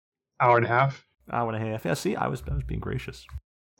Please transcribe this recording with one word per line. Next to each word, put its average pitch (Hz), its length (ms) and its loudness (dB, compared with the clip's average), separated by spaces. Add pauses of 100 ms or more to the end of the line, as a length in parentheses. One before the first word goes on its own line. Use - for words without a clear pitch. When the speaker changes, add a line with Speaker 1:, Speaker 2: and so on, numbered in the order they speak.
(400)
Speaker 1:
Hour 120 180 6
and 117 80 4
a 113 40 0
half? 135 380 2 (240)
Speaker 2:
Hour 117 220 -2
and 110 100 -4
a - 80 -2
half. 110 140 -6
Yeah, - 100 0
see, - 200 -2
I - 120 0
was, - 220 -6
I - 40 -4
was - 100 -2
being - 160 -6
gracious. - 460 -8 (540)